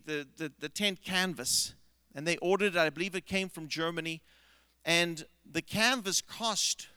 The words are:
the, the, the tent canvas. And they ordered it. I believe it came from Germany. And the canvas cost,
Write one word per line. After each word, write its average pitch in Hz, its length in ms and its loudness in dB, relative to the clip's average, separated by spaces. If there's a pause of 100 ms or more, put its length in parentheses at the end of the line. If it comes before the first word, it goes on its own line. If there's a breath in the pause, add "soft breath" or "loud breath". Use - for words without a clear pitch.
the, 147 220 -4 (100)
the, 151 220 -6
the 147 100 -8
tent 202 340 -2
canvas. 185 680 0 (400)
And 147 140 -4
they 170 100 2
ordered 190 380 2
it. - 20 4
I 160 140 4
believe 175 240 -4
it 180 100 -6
came 190 240 -2
from 160 180 -12
Germany. 165 540 -4 (640 soft breath)
And 170 400 2 (260)
the 170 100 -2
canvas 214 600 0
cost, - 760 -2